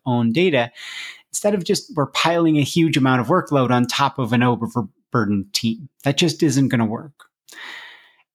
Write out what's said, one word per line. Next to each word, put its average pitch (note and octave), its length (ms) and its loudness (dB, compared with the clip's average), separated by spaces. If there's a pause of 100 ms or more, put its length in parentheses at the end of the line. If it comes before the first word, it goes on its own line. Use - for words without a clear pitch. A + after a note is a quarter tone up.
own A#2+ 280 0
data C#3 380 2 (600)
instead G#3 240 -2
of F3 100 -4
just - 320 -4
we're C#3 100 0
piling E3 520 2
a C#3+ 40 2
huge D#3+ 340 2
amount C3 240 4
of A2+ 60 -2
workload C#3+ 440 2
on B2 160 2
top C#3 320 0
of A#2+ 140 -2
an B2 100 4
overburdened A2 1120 -2
team. A2+ 360 -4 (160)
That C#3 120 2
just D#3+ 260 0
isn't C3+ 260 2
gonna A#2 180 0
work. B2+ 380 -10 (1120)